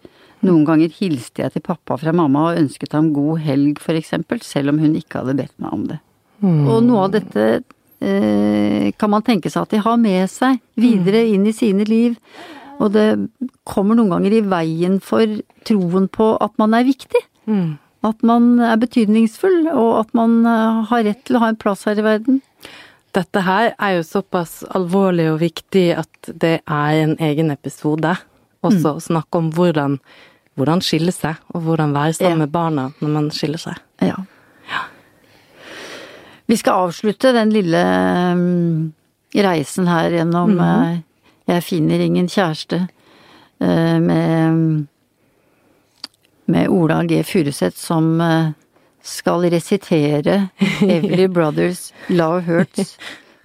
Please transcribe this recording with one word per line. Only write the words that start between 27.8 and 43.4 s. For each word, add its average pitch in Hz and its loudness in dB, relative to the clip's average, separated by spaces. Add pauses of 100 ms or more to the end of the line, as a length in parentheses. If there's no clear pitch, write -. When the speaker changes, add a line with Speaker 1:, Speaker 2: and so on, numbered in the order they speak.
Speaker 2:
Også 180 2
Speaker 1:
Mm. 151 2
Speaker 2:
å 160 -10
snakke 165 -4
om 160 -2
hvordan, 156 0 (580)
hvordan 151 0
skille 170 -2
seg, 156 -6 (160)
og 175 -6
hvordan 156 0
være 147 0
sammen 180 0
Speaker 1:
Ja. 165 0
Speaker 2:
med 151 -2
barna 156 -2
når 151 -4
man 151 -2
skiller 151 -6
seg. - -12 (240)
Speaker 1:
Ja. - -2 (560)
Speaker 2:
Ja. - -6 (1600)
Speaker 1:
Vi 233 2
skal 190 0
avslutte 214 0
den 220 2
lille, 175 2 (540)
mm, 170 0 (420)
reisen 185 0
her 170 0
gjennom, 170 0
Speaker 2:
Mhm. 175 0 (320)
Speaker 1:
eh, 175 -4 (500)
Jeg 175 0
finner 170 0
ingen 175 0
kjæreste, 175 -2 (720)